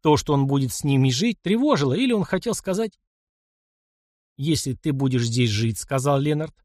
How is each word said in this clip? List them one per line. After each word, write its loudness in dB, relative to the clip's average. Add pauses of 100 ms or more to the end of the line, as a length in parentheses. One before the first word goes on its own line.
То, 4
что -2
он 2
будет 0
с -10
ними 4
жить, -2
тревожило, 0
или 0
он 0
хотел -4
сказать: -6 (1400)
«Если -2
ты -4
будешь 0
здесь 0
жить, — -2
сказал 0
Ленард, — -2 (100)